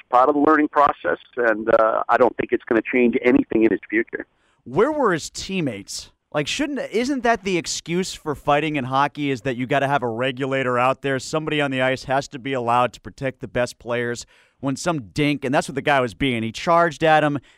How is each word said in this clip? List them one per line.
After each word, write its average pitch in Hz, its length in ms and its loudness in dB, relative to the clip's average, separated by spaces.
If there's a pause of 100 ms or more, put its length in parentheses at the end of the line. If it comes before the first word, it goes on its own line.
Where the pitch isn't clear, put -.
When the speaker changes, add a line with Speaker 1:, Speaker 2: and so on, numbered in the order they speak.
Speaker 1:
part 127 180 6
of 147 80 2
the 147 60 2
learning 151 280 4
process, 147 500 2 (180)
and, 110 360 0
uh, 110 360 2
I 120 80 4
don't 120 200 4
think - 140 -4
it's 120 140 -2
gonna 113 160 2
change 123 400 2
anything 120 420 2
in 113 80 4
his 95 80 0 (100)
future. - 360 -4 (400)
Speaker 2:
Where 185 260 0
were 269 220 0
his 156 160 -6
teammates? 139 840 -8 (220)
Like, 147 140 -2
shouldn't, 277 320 -4 (120)
isn't 247 320 -2
that 233 200 0
the 185 140 -2
excuse 170 560 -4
for 147 220 -6
fighting 151 400 0
in 135 100 -2
hockey, 143 460 0
is 127 100 -4
that 135 140 -4
you 127 120 -6
gotta 135 200 0
have 139 160 0
a 123 40 -2
regulator 127 680 -2
out 127 240 2
there? 135 160 -2
Somebody 156 440 -4
on 139 100 -2
the 131 100 -2
ice 131 240 0
has 135 240 -2
to 135 100 -14
be 127 140 -8
allowed 120 400 2
to - 80 -20
protect 127 380 -10
the 123 80 -12
best 123 320 -4
players 120 460 -4 (340)
when 135 160 -4
some 156 280 -4 (100)
dink, 147 320 -2
and 135 100 -2
that's - 140 0
what 143 60 -12
the 135 60 -4
guy 139 200 2
was 117 120 -4
being. 120 300 -2
He 113 80 -6
charged 170 500 0
at 156 220 6
him, 143 160 0 (180)